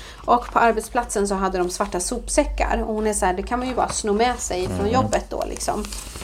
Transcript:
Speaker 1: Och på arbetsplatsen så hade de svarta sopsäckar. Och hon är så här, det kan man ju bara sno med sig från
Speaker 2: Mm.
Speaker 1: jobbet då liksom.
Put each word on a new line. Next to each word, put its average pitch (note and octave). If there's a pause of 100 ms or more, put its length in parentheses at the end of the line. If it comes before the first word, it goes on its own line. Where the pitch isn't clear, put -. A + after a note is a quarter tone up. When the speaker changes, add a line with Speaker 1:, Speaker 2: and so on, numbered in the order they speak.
(280)
Speaker 1:
Och A#3+
på -
arbetsplatsen G#3+
så G3+
hade F#3+
de F3+
svarta G3
sopsäckar. -
Och A3
hon G#3+
är G#3+
så G3+
här, F3+
det F#3+
kan A#3
man B3+
ju B3+
bara -
sno -
med A#3+
sig F3+
från F#3
Speaker 2:
Mm. G#3
Speaker 1:
jobbet -
då -
liksom. - (400)